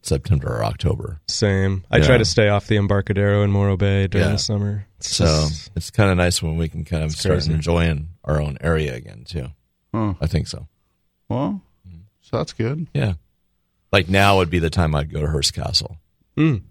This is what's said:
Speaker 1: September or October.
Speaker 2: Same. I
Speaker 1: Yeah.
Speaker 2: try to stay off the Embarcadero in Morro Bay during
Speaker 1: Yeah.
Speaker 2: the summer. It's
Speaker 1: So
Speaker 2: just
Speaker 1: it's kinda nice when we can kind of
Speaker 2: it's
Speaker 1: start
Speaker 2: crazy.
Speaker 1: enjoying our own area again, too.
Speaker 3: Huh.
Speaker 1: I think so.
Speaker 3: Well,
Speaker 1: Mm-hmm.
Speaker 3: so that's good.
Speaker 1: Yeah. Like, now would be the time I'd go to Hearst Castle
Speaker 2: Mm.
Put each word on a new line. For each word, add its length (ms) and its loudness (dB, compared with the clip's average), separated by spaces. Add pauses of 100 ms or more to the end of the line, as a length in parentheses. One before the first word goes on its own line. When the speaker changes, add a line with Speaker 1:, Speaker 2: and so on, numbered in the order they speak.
Speaker 1:
September 460 0 (100)
or 60 -2
October. 600 -4
Speaker 2:
Same. 640 0
I 80 2
Speaker 1:
Yeah. 80 4
Speaker 2:
try 120 6
to 60 4
stay 240 2
off 200 0
the 80 4
Embarcadero 680 2
in 80 2
Morro 260 2
Bay 300 2
during 220 2
Speaker 1:
Yeah. 60 2
Speaker 2:
the 40 -2
summer. 480 -2 (120)
It's 180 -6
Speaker 1:
So 80 2
Speaker 2:
just 500 2
Speaker 1:
it's 160 -6
kinda 240 4
nice 260 2
when 160 -4
we 120 -2
can 160 -8
kind 180 -4
of 80 -2
Speaker 2:
it's 100 -6
Speaker 1:
start 200 2
Speaker 2:
crazy. 120 -2
Speaker 1:
enjoying 580 0 (140)
our 160 0
own 200 -4
area 340 -2
again, 320 -16
too. 220 -8 (440)
Speaker 3:
Huh. 280 -2
Speaker 1:
I 80 -2
think 180 -2
so. 220 -14 (600)
Speaker 3:
Well, 320 -4 (260)
Speaker 1:
Mm-hmm. 120 -20 (240)
Speaker 3:
so 160 -8
that's 140 -6
good. 420 -4
Speaker 1:
Yeah. 200 0 (800)
Like, 160 4
now 280 6
would 140 2
be 100 2
the 100 0
time 240 0
I'd 180 -2
go 80 -6
to 60 -2
Hearst 280 -2
Castle 440 -4 (380)
Speaker 2:
Mm. 340 2